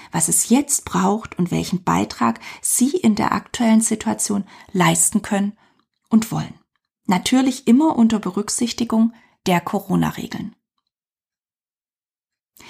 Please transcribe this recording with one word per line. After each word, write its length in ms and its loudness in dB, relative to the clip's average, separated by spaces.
was 160 0
es 220 0
jetzt 360 2
braucht 540 -2
und 100 0
welchen 340 -4
Beitrag 560 -2
sie 340 0
in 200 2
der 160 0
aktuellen 500 2
Situation 600 -4
leisten 500 2
können 340 -2
und 220 2
wollen. 220 -6
Natürlich 580 0
immer 300 4
unter 240 2
Berücksichtigung 960 -2
der 120 2
Corona-Regeln. 960 -4